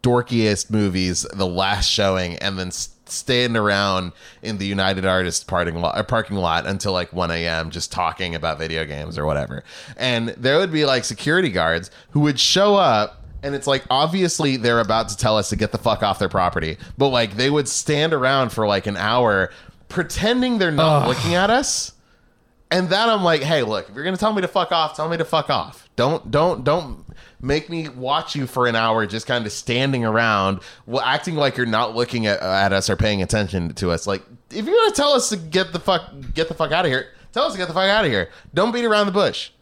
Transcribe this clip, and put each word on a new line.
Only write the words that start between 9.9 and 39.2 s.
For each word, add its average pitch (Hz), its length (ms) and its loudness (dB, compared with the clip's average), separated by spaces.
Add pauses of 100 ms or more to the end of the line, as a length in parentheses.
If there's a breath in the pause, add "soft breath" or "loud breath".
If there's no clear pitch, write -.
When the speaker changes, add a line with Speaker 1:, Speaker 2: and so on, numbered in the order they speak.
Speaker 1:
And 117 320 -2
there 135 280 0
would 185 140 0
be, 151 140 2
like, 131 180 2
security 151 460 0
guards 85 400 0 (220 loud breath)
who 147 80 2
would 147 200 2
show 202 360 4
up, 120 460 2 (200)
and 143 120 -4
it's 139 120 -6
like, 139 240 0
obviously 160 680 2
they're 117 240 2
about 110 300 0
to 101 80 -8
tell 110 180 2
us 104 140 0
to 104 60 -2
get 107 140 0
the 113 80 -6
fuck 110 240 0
off 101 160 0
their 95 120 0
property, 85 480 0 (180 loud breath)
but, 139 120 2
like, 117 280 0
they 131 140 2
would 143 180 0
stand 156 460 0
around 131 380 2
for, 110 140 0
like, 101 200 2
an 101 100 -4
hour 104 540 2 (400 loud breath)
pretending 233 680 0
they're 180 120 2
not 151 320 4
Speaker 2:
Ugh. - 60 0
Speaker 1:
looking 131 260 0
at 190 160 2
us. - 420 0 (800 soft breath)
And 180 180 2
that 214 180 2
I'm 208 160 2
like, 160 180 2
"Hey, 151 220 2
look, 107 240 -4
if 101 80 -18
you're 143 80 -8
gonna 185 120 -2
tell 214 160 0
me 202 100 0
to 175 60 -2
fuck 180 220 0
off, 160 240 0
tell 160 140 -4
me 170 80 -2
to 165 80 -2
fuck 156 260 0
off. 123 460 -4
Don't, 123 340 0
don't, 147 320 2
don't 143 420 -2 (380 loud breath)
make 147 260 -2
me 165 200 -6
watch 131 480 -4
you 135 100 -2
for 123 220 2
an 117 80 2
hour 113 300 2
just 110 200 -6
kinda 117 240 -2
standing 127 540 0
around, 107 560 2 (260 loud breath)
wa-, 120 180 -2
acting 147 300 -2
like 143 220 0
you're 127 100 0
not 110 300 0
looking 117 300 0
at, 101 140 2
at 98 320 2
us 98 160 2
or 101 60 2
paying 104 280 0
attention 92 520 -2
to 90 160 -2
us." 82 160 -2
Like, 98 160 -2 (280)
if 214 160 -6
you're 381 100 2
gonna 440 180 4
tell 294 200 2
us 247 160 0
to 214 60 -2
get 175 360 -2
the 175 80 -4
fuck, 180 320 -2 (200)
get 160 140 0
the 165 80 -8
fuck 151 160 -2
outta 170 180 2
here, 131 200 0 (240 soft breath)
tell 247 100 0
us 311 120 0
to 190 40 -8
get 180 80 -2
the 160 80 -8
fuck 190 160 2
outta 208 180 4
here. 98 200 0 (260 loud breath)
Don't 202 160 2
beat 240 140 0
around 208 220 2
the 190 60 -2
bush. 180 380 0 (100)